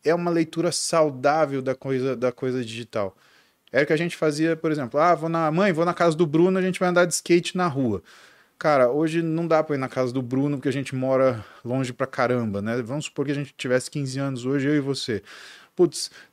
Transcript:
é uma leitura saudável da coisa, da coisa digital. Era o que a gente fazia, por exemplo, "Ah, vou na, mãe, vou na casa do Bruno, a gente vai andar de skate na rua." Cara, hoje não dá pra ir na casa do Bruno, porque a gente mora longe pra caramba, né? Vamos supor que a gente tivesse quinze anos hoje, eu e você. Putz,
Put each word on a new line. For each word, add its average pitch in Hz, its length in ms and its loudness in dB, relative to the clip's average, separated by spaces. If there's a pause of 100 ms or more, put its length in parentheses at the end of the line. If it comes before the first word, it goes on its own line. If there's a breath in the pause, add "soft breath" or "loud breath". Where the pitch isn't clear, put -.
é 156 100 4
uma 175 160 -2
leitura 165 400 0
saudável 143 920 0
da 127 120 -2
coisa, 131 400 -2
da 123 160 0
coisa 127 320 -4
digital. 110 540 -6 (560 soft breath)
Era 135 120 4
o - 20 -2
que 165 80 2
a - 40 2
gente 170 180 -2
fazia, 160 400 0
por 160 140 -2
exemplo, 143 300 -2
"Ah, 175 140 6
vou 156 160 -4
na, 165 200 0
mãe, 185 220 2
vou 160 140 2
na 175 80 -2
casa 170 200 2
do 170 120 2
Bruno, 175 320 2
a 185 40 0
gente 185 160 -2
vai 180 120 0
andar 175 160 4
de 165 80 -4
skate - 420 0
na 180 100 0
rua." 127 360 -2 (560 loud breath)
Cara, 139 320 4
hoje 160 300 0
não 165 260 -2
dá 160 160 4
pra 151 140 -2
ir - 20 -2
na 131 100 -4
casa 127 220 -2
do 131 120 -2
Bruno, 135 340 -2
porque 131 140 -4
a - 20 -2
gente 135 220 -6
mora 131 500 2 (180 loud breath)
longe 123 300 -4
pra 131 140 -4
caramba, 120 560 -2
né? 113 180 -4
Vamos 131 240 -8
supor - 220 -6
que 147 60 -2
a - 20 0
gente 139 200 -8
tivesse 127 360 -2
quinze 135 280 -6
anos 135 280 -6
hoje, 135 200 0
eu 147 80 2
e 147 60 2
você. 131 420 -4 (520 loud breath)
Putz, - 360 0 (220 loud breath)